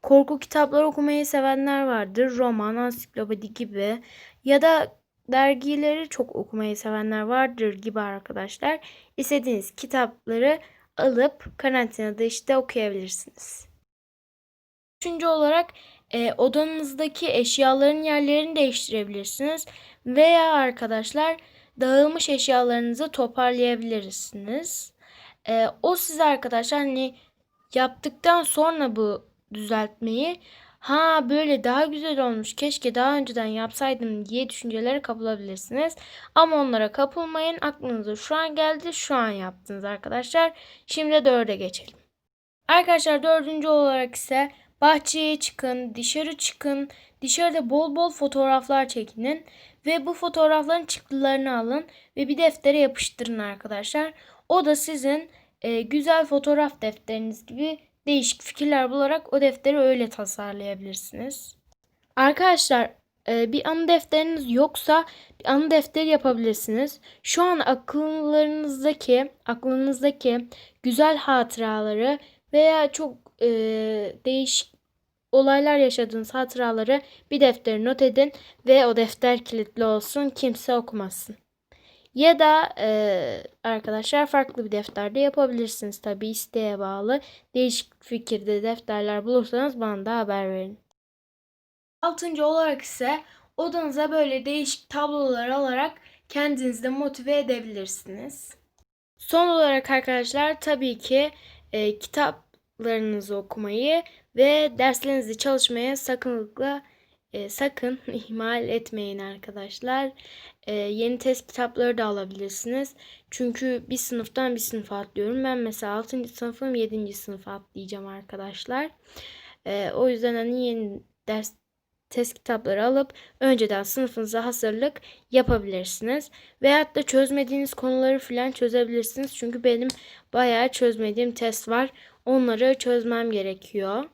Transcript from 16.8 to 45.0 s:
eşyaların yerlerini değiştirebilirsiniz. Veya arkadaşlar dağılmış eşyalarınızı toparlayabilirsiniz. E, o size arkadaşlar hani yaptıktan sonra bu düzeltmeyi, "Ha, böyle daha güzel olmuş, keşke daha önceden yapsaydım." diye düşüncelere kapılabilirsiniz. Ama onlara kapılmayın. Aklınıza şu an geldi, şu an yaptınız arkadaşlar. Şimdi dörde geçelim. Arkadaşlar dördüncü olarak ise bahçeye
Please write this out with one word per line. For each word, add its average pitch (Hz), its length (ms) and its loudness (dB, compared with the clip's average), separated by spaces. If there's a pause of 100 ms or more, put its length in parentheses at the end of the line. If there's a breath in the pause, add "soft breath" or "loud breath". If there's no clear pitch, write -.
eşyaların 269 680 4
yerlerini 302 540 2
değiştirebilirsiniz. 240 1120 -4 (400 loud breath)
Veya 320 460 6
arkadaşlar 262 840 0 (440 soft breath)
dağılmış 277 480 4
eşyalarınızı 247 800 2
toparlayabilirsiniz. 240 1800 -2 (560 loud breath)
E, 170 180 2 (160)
o 349 140 2
size 320 280 0
arkadaşlar 254 560 0
hani 262 340 -2 (600 soft breath)
yaptıktan 294 680 2
sonra 302 540 0
bu 208 320 -2 (260)
düzeltmeyi, 220 840 -4 (380 loud breath)
"Ha, 302 520 2
böyle 294 340 2
daha 254 220 2
güzel 302 340 -4
olmuş, 226 340 -2
keşke 277 400 -4
daha 262 220 2
önceden 262 300 -4
yapsaydım." 226 800 -4
diye 240 220 -4
düşüncelere 240 540 -4
kapılabilirsiniz. 220 920 -6 (380 loud breath)
Ama 320 220 6
onlara 233 360 2
kapılmayın. 320 680 -2
Aklınıza 226 560 -6
şu - 180 -6
an 320 200 -2
geldi, 311 380 -2
şu - 220 -4
an 226 160 0
yaptınız 196 540 -10
arkadaşlar. 247 680 0 (340 loud breath)
Şimdi 302 380 2
dörde 233 320 4
geçelim. - 420 -10 (720)
Arkadaşlar 320 540 6
dördüncü 311 460 2
olarak 269 460 4
ise 277 360 -2 (300 soft breath)
bahçeye 302 560 4